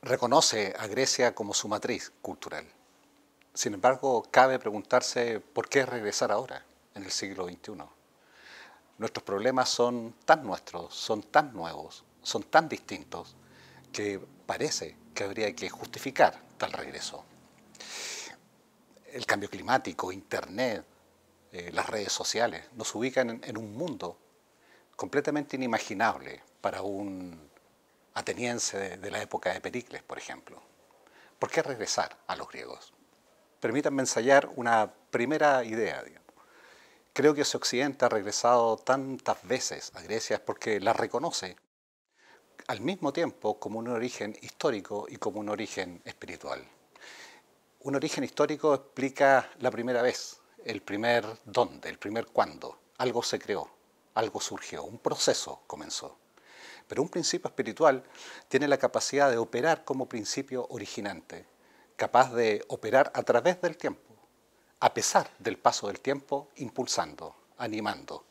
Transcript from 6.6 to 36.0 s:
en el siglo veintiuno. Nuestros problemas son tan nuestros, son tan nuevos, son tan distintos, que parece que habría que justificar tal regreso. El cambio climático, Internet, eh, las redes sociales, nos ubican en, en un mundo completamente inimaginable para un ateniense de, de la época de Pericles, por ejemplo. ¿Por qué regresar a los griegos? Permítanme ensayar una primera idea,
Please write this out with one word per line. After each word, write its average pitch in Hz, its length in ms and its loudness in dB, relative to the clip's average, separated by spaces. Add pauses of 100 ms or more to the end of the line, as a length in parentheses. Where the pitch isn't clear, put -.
en 101 80 -12
el 95 80 -10
siglo 95 360 -6
veintiuno. 87 460 -12 (1040)
Nuestros 110 260 -6
problemas 123 440 2
son 120 460 0 (100)
tan 156 200 8
nuestros, 87 500 -8
son 107 300 -4
tan 147 280 2
nuevos, 80 520 -10 (180)
son 104 220 -4
tan 160 240 6
distintos, - 680 -10 (580)
que 101 280 -2 (260)
parece 104 500 -4 (160)
que - 120 -4
habría 101 320 -2
que 92 120 -6
justificar - 720 2 (160)
tal - 160 -4
regreso. - 520 -10 (1800)
El 123 200 -8
cambio 101 240 0
climático, 101 640 0
Internet, 101 720 -4 (680)
eh, 87 220 -10
las - 160 -2
redes 104 240 -4
sociales, - 600 -2
nos 113 200 -6
ubican 123 360 0
en, 113 120 -8
en 110 140 -8
un 107 180 -10
mundo 123 440 -8 (800)
completamente 143 600 -2
inimaginable 113 840 -2 (180)
para 95 220 -4
un 92 680 -8 (640)
ateniense 113 680 -4
de, 95 200 -6
de 98 120 -8
la 107 120 -4
época - 320 -2
de - 80 -6
Pericles, - 400 -8
por - 160 -12
ejemplo. - 420 -14 (760)
¿Por - 120 -2
qué 160 120 2
regresar 117 640 -2
a 95 100 -4
los - 120 -10
griegos? - 440 -14 (680)
Permítanme 139 420 0
ensayar 135 540 6
una 113 360 4 (180)
primera 147 540 4
idea, 110 380 -2